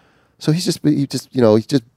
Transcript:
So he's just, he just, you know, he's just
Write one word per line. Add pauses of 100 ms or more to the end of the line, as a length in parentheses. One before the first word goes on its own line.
(380)
So
he's
just,
he
just,
you
know,
he's
just (140)